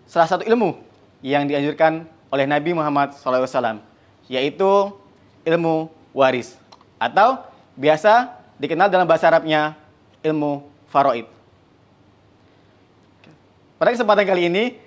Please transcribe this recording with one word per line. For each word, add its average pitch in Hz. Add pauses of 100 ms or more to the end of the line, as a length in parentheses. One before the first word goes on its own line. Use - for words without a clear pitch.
(100)
salah 170
satu 180
ilmu 220 (480)
yang 143
dianjurkan 151 (320)
oleh 139
Nabi 147
Muhammad 143
shallallahu 127
alaihi 127
wasallam, 117 (480)
yaitu 185 (560)
ilmu 165 (240)
waris, 131 (400)
atau 202 (320)
biasa 208 (320)
dikenal 160
dalam 180
bahasa 165
Arabnya, 156 (400)
ilmu 147 (240)
faraid. 123 (2500)
Pada 202
kesempatan 208
kali 180
ini 196 (220)